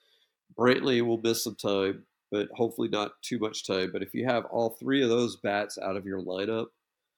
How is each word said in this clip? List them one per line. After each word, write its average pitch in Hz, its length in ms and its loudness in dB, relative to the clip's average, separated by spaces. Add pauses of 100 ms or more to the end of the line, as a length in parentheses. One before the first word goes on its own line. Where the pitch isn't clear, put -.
(580)
Brantley 123 440 4
will 117 200 0
miss 113 220 2
some 107 120 -6
time, 98 480 0 (280)
but 104 220 0
hopefully 117 340 0
not 104 340 -4
too - 160 -4
much 107 280 -4
time. 95 260 0
But 95 100 -4
if - 120 -8
you 117 100 -2
have 120 220 2
all 117 240 0
three 135 320 0
of 123 60 4
those 117 280 2
bats 101 420 -2
out 98 180 -4
of 98 100 -6
your 95 140 -4
lineup, 101 480 -2 (500)